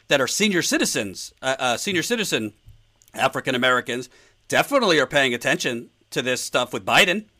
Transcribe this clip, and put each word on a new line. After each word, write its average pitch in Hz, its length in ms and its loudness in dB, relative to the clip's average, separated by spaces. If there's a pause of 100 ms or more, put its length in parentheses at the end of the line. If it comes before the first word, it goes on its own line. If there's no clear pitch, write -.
that 147 100 4
are 127 80 2
senior 196 340 0
citizens, 151 800 -2
uh, 131 160 -2
uh, 123 200 0
senior 180 260 -2
citizen 160 500 -2 (600)
African 135 420 -2
Americans 123 540 0 (380)
definitely 180 520 2
are 127 80 2
paying 135 260 2
attention 123 560 -2 (200)
to 147 120 -4
this 123 200 -2
stuff - 320 -2
with 107 120 -8
Biden. 180 400 2 (140)